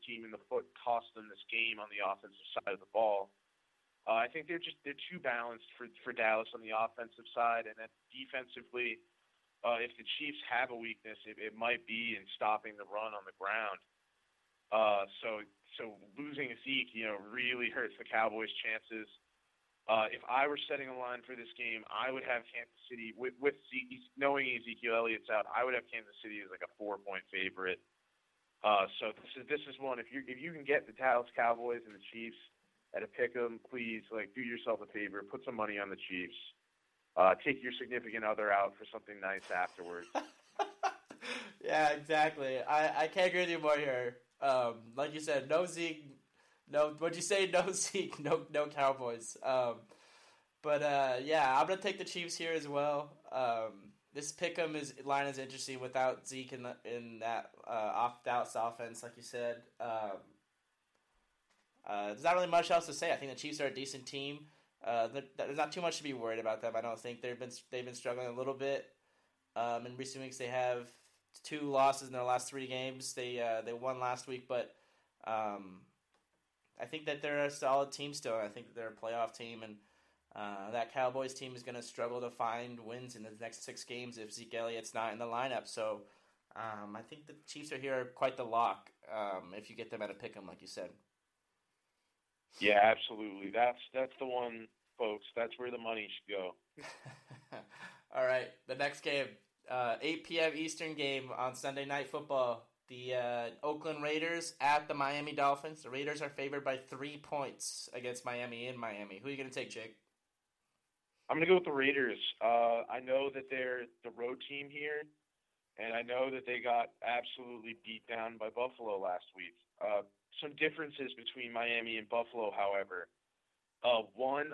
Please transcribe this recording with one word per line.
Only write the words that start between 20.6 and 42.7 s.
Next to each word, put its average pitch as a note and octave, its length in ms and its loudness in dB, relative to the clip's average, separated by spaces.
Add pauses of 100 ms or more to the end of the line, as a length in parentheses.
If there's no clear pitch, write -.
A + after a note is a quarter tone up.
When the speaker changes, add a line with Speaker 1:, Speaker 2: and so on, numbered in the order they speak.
Speaker 1:
setting C#3 180 -2
a B2+ 80 -8
line B2 320 -6
for B2+ 80 -10
this A#2 240 -12
game, A2+ 320 -4
I A2+ 160 0
would C3 160 -2
have A#2+ 240 0
Kansas - 400 -12
City A#2 300 -8
with, B2 240 -4
with C#3 260 2
Zeke, B2+ 320 -8 (160)
knowing C#3 320 2
Ezekiel A#2 480 -2
Elliott's A2+ 320 2
out, G#2+ 240 2
I B2 160 2
would B2+ 80 2
have A#2 160 0
Kansas A2 320 -8
City G#2+ 160 -8
as, G2 100 -10
like, F2+ 140 -8
a F2 160 -10
four-point G2+ 480 -6
favorite. F#2+ 560 -2 (800)
Uh, G2+ 240 6 (160)
so A2 80 -2
this A#2+ 320 -14
is, - 80 -
this D3 160 -2
is C3 100 -14
one, C3 220 -4
if A#2 80 -10
you, C3 180 -8
if B2+ 140 -10
you E3 160 -8
can D3 80 -12
get C#3 240 2
the A2 60 -16
Dallas A#2+ 420 4
Cowboys A#2+ 480 2
and A2 100 -18
the G2+ 200 -18
Chiefs A#2 260 -10 (560)
at G2 80 -2
a - 80 -6
pick B2 240 0
'em, A#2 240 0 (100)
please, A2+ 400 -4
like, G#2 240 -4
do C3 60 -10
yourself A#2 400 -2
a G#2 160 -12
favor, G2+ 240 -4
put G2+ 240 -10
some B2 120 -6
money G#2+ 240 -2
on G2 100 -4
the F#2 180 -8
Chiefs. F2+ 320 -6 (800)
Uh, F#2 260 10
take - 180 0
your B2 140 -4
significant A#2 480 -4
other G#2+ 300 2
out G2 260 4
for G#2+ 80 -14
something G#2 320 -14
nice F#2+ 320 -4
afterwards. F2 640 -4
Speaker 2:
<laughs> D4+ 60 -2 (1400)
Yeah, D#3 260 4
exactly. D3 720 4
I, D3+ 440 4